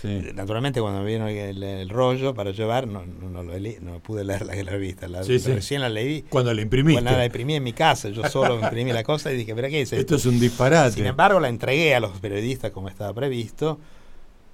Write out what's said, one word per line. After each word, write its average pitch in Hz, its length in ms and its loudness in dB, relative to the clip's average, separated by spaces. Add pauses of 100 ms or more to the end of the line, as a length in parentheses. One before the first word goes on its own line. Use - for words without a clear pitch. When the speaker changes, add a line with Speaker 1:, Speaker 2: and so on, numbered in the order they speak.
Speaker 1:
Sí. 107 60 -6
Speaker 2:
Eh, 101 260 -4
naturalmente, 113 480 -2
cuando 98 220 -2
vino 110 240 -2
el, 101 340 -6
el 95 280 -8
rollo 127 440 0
para 101 180 -4
llevar, 113 360 -2
no, 101 180 -10
no, 90 240 -12
no 90 140 -8
lo 85 160 -10
leí, 107 200 -8
no 87 200 -12
pude 104 240 -6
leer 98 240 -4
la, 95 80 -8
la 98 160 -6
revista. 95 360 -6
La, 90 160 -8
Speaker 1:
Sí, 120 140 4
sí. 127 160 0
Speaker 2:
recién 135 280 -2
la 127 80 0
leí. 127 340 -2
Speaker 1:
Cuando 123 320 2
la 107 60 0
imprimiste. 123 420 4
Speaker 2:
Cuando 127 160 4
la 120 60 4
imprimí 120 280 -2
en 147 100 0
mi 120 100 -4
casa, 143 360 4
yo 107 200 -4
solo 127 300 2
imprimí 120 340 0
la 113 100 0
cosa 151 280 -2
y 131 60 -2
dije, 110 160 -6
"¿Pero 123 140 -2
qué 147 140 0
es 120 120 -2
esto?". - 80 0
Speaker 1:
Esto - 140 2
es 117 100 2
un 120 140 6
disparate. 127 560 6
Speaker 2:
Sin 107 100 0
embargo, 170 340 6
la 143 100 2
entregué 135 440 2
a 123 60 6
los 95 200 -2
periodistas 104 520 -4
como 98 180 -8
estaba 101 240 -8
previsto, 131 640 -4 (760)